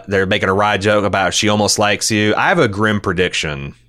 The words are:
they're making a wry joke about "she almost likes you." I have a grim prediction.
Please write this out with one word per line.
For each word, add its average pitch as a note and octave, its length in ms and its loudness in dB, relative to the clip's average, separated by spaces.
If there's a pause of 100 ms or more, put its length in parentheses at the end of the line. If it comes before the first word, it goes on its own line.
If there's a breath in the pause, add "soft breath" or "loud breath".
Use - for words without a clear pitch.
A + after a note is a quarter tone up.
they're F#2+ 180 0
making G2+ 220 0
a F#2+ 60 2
wry G#2 240 2
joke G#2 260 2
about F#2+ 300 0
"she G#2+ 160 0
almost G#2 280 2
likes G#2 320 0
you." G#2 260 2
I C#3 120 0
have F3+ 100 2
a C3 120 2
grim G#2 320 -2
prediction. E2 720 -4 (140)